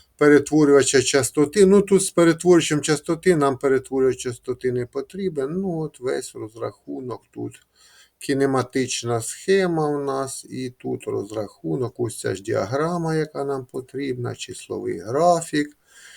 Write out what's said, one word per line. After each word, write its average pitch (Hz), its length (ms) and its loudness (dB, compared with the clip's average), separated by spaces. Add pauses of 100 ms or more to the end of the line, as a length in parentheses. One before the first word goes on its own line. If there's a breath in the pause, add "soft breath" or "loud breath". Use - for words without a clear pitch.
(180 loud breath)
перетворювача 143 840 6
частоти. 147 640 2
Ну, 196 160 6
тут 196 200 2
з - 80 -6
перетворювачем 165 720 4
частоти, 165 560 0
нам 139 220 2
перетворювач 131 580 0
частоти 123 560 -6
не 123 140 -4
потрібен. 147 680 -6
Ну, 185 260 -4
от 156 220 -8
весь 131 340 -6
розрахунок 117 960 -12
тут. - 300 -12 (580 soft breath)
Кінематична 131 1000 -2
схема 175 680 -2
у 143 160 -4
нас, 135 460 -6
і 127 200 -8
тут 123 360 -8
розрахунок, 110 880 -6
ось 117 240 -6
ця 110 140 -4
ж 98 80 -10
діаграма, 151 720 -2
яка 147 300 -4
нам 139 280 -4
потрібна, 131 640 -8
числовий 101 640 -10
графік. 151 760 0 (400 loud breath)